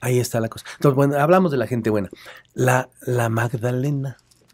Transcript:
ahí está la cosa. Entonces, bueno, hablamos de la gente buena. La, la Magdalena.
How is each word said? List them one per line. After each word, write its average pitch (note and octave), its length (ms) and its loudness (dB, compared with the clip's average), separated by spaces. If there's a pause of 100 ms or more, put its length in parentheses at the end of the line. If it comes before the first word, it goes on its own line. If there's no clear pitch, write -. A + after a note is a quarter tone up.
ahí B2 160 0
está A#2+ 220 -2
la A2+ 80 -2
cosa. - 260 -14
Entonces, C#3 220 2
bueno, C#3+ 220 2
hablamos F3 340 4
de C#3+ 40 -2
la A#2 120 0
gente A#2 200 -2
buena. G#2 200 0 (440)
La, B2+ 380 0 (100)
la A#2+ 300 -2
Magdalena. B2 880 -2 (360)